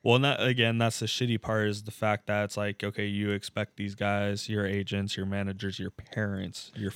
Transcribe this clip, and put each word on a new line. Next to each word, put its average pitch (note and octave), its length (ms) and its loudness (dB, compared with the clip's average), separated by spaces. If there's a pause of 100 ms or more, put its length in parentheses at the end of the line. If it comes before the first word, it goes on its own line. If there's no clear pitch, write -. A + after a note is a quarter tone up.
Well, A#2 120 8
and C3+ 100 6
that, B2 160 2
again, A#2 380 4
that's A2+ 200 2
the A2+ 60 -2
shitty A#2 360 0
part, G#2+ 260 0
is G#2 160 -2
the G#2+ 80 -10
fact G#2+ 340 0
that G#2 200 2
it's G2+ 120 -6
like, G#2 260 -4
okay, G#2 220 -2
you G2+ 260 0
expect - 460 -4
these G2+ 160 -4
guys, G2+ 560 0
your G#2 160 0
agents, G2+ 500 -2
your F#2+ 120 -4
managers, G2 500 -4
your F#2+ 140 -6
parents, - 840 -6
your G2+ 200 -4